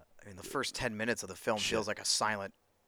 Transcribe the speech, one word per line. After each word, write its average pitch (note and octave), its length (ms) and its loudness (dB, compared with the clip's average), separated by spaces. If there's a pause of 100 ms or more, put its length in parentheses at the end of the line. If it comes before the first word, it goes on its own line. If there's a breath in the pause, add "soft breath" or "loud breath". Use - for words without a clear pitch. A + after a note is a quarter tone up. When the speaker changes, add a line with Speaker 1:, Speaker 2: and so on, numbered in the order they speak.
(220)
Speaker 1:
I - 60 -18
mean, G2 80 -14
the F#2 80 -14
first - 320 -4
ten A#2+ 200 -2
minutes A2 280 0
of F#2+ 60 -8
the F#2 60 -8
film A2+ 220 2
Speaker 2:
Shit. G2+ 140 2
Speaker 1:
feels A2 160 2
like G#2 120 -2
a G#2 60 -8
silent. G#2+ 480 2 (340)